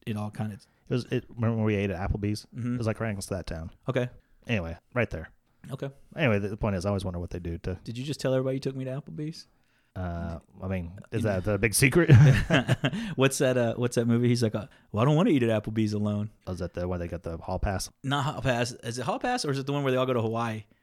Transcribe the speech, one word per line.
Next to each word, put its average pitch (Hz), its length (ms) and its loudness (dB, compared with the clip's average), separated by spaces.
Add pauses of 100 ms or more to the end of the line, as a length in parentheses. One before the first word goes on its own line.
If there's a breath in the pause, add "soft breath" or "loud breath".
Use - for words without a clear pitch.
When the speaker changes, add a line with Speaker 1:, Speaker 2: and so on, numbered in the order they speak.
Speaker 1:
it 107 100 -4
all 104 140 -6
kinda 107 240 -6
Speaker 2:
It - 400 -10
was, 123 180 -2
it, 127 160 -2
remember 117 300 0
when 110 80 2
we 107 80 2
ate 101 160 0
at 90 200 -4
Applebee's? 104 360 -2 (100)
Speaker 1:
Mm-hmm. 120 200 -4
Speaker 2:
It - 20 -4
was, 117 80 -2
like, 110 140 -2
right 113 120 -4
next 98 140 -8
to - 80 -4
that 87 120 -6
town. 85 240 -8 (160)
Speaker 1:
Okay. 123 220 0 (380)
Speaker 2:
Anyway, 90 320 -4 (160)
right 117 160 0
there. 80 180 -8 (420)
Speaker 1:
Okay. 135 200 -10 (260)
Speaker 2:
Anyway, 123 220 4
the, 101 100 -4
the 104 80 -8
point 107 180 0
is, 90 120 -2
I - 20 0
always 98 160 0
wonder 90 160 -6
what 87 100 -8
they 95 80 -8
do 85 200 -6
to 90 260 -6
Speaker 1:
Did 120 140 -10
you 127 60 -6
just 143 140 -6
tell 135 140 -2
everybody 131 240 0
you 139 40 -6
took 135 140 -6
me 131 120 -8
to 127 40 -8
Applebee's? 156 560 -12 (480)
Speaker 2:
Uh, 85 440 -6 (240)
I 95 60 -6
mean, 90 220 -4 (220)
is 110 120 -2
that 95 200 0
the 101 140 0
big 104 160 0
secret? 147 360 6
<laughs> 139 400 10
Speaker 1:
<laughs> 160 640 0
What's 131 220 4
that, 127 180 4
uh, 117 200 0
what's 120 200 -2
that 117 100 2
movie? 120 220 4
He's 120 140 4
like, 107 120 2
uh, 107 120 -6 (240 soft breath)
"Well, 107 120 0
I - 20 4
don't 147 120 6
wanna 196 140 4
eat 139 120 4
at 110 200 2
Applebee's 110 300 0
alone." 104 380 -2 (160)
Speaker 2:
Oh, 95 60 -6
is 87 80 -8
that 90 140 -6
the 90 140 -4
one 90 100 -4
they 87 100 -6
got 87 140 -8
the 82 140 -8
hall 92 220 -6
pass? 95 320 -4 (120)
Speaker 1:
Not 135 220 -2
hall 147 180 -6
pass. 123 300 -2
Is 117 260 -10
it 123 60 -6
hall 190 140 -4
pass, 247 260 -4
or 151 60 -2
is 135 80 -2
it 135 80 -6
the 143 60 -2
one 143 100 -2
where 135 100 0
they 127 60 2
all 131 80 2
go 131 80 0
to 117 80 0
Hawaii 113 420 -4 (180 soft breath)